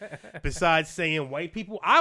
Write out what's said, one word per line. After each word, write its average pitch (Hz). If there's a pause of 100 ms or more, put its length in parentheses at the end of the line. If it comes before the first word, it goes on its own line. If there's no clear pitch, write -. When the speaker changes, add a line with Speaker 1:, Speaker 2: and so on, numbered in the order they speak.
(200)
Speaker 1:
<laughs> -
Speaker 2:
besides 160
saying 156
white 156
people, 208
I 254